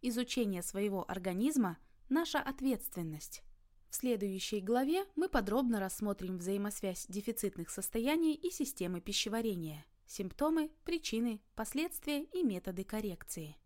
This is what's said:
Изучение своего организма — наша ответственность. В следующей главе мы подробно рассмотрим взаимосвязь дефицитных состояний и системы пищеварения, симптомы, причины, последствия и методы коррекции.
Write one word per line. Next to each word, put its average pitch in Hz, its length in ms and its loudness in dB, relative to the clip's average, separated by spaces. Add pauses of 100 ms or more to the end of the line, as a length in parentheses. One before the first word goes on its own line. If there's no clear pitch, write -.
Изучение 233 600 0
своего 196 480 0
организма — 190 680 2 (320)
наша 311 280 2
ответственность. 247 1040 -4 (460)
В - 60 -14
следующей 202 640 0
главе 269 460 4 (100)
мы 370 140 2
подробно 226 500 4
рассмотрим 190 560 -2
взаимосвязь 196 720 -2
дефицитных 202 640 -4
состояний 294 640 2
и 349 160 -2
системы 180 500 -2
пищеварения, 202 840 -2 (180)
симптомы, 302 680 0 (140)
причины, 233 560 0 (140)
последствия 294 720 -2
и 370 180 -2
методы 190 420 0
коррекции. 175 800 -6